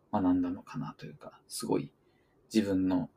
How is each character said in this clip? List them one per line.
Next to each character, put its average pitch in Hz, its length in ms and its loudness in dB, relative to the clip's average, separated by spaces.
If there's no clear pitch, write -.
学 98 200 2
ん 90 80 4
だ 87 100 0
の - 120 -8
か - 160 -12
な 73 180 -6
と - 80 -16
い - 60 -12
う - 40 -16
か、 - 340 -20
す - 180 -8
ご - 140 2
い - 100 -10
自 107 100 4
分 95 240 2
の - 280 0